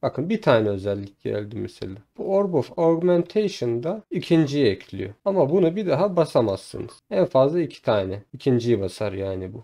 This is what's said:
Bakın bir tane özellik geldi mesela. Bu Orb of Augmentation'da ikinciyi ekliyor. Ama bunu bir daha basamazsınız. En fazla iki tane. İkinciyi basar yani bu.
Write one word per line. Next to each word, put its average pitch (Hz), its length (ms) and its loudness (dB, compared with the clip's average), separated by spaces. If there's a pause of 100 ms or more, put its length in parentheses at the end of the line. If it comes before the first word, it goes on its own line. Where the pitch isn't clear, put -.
Bakın 139 280 -4
bir 220 120 -2
tane 110 280 4
özellik 101 540 -6
geldi 104 320 -6
mesela. 101 400 -10 (220)
Bu - 60 -10
Orb 196 300 0
of - 260 -2
Augmentation'da 175 1300 0
ikinciyi 147 540 2
ekliyor. 98 440 -2 (160)
Ama 185 240 2
bunu 170 260 2
bir 208 120 -4
daha 175 280 0
basamazsınız. 113 760 0 (200)
En 190 140 2
fazla 139 340 2
iki - 220 -6
tane. 101 420 0 (100)
İkinciyi 120 480 2
basar 98 320 -4
yani 95 400 -6
bu. 113 100 -16